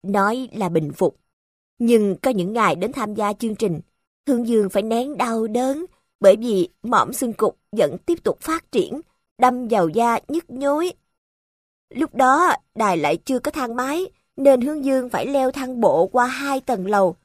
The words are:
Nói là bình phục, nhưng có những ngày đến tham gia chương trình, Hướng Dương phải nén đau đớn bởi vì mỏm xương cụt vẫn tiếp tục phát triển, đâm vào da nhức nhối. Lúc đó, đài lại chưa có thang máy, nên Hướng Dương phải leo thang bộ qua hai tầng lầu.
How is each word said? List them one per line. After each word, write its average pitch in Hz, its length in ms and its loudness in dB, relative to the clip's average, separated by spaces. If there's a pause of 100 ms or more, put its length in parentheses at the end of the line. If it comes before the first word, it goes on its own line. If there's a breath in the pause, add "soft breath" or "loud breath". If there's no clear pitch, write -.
Nói 208 480 0
là 196 180 -4
bình 156 220 0
phục, - 280 -2 (600)
nhưng 220 420 4
có 262 100 0
những 196 220 -2
ngày 202 220 2
đến 208 160 -4
tham 214 220 -8
gia 208 200 -2
chương 214 220 -4
trình, 175 240 -2 (480)
Hướng 240 200 0
Dương 214 220 2
phải 202 140 -2
nén 233 340 -4
đau 226 300 -2
đớn 262 380 -2 (340)
bởi 190 160 8
vì 214 340 -2 (140)
mỏm 214 300 0
xương 233 200 -4
cụt 214 200 -2 (180)
vẫn 185 340 0
tiếp 339 180 -2
tục - 180 -2
phát - 300 -6
triển, 262 300 -2 (360)
đâm 247 300 2
vào 196 220 2
da 233 380 0
nhức 320 220 -6
nhối. 285 440 -2 (960)
Lúc 269 260 -6
đó, 269 380 4 (220)
đài 202 220 0
lại 147 200 0
chưa 254 220 -2
có 294 120 -2
thang 247 240 -6
máy, 285 300 -4 (320)
nên 269 240 6
Hướng 294 240 -4
Dương 262 240 0
phải - 160 -4
leo 269 260 0
thang 254 300 -6
bộ 165 260 4
qua 247 200 2
hai 262 340 -6
tầng 190 260 -4
lầu. 196 380 2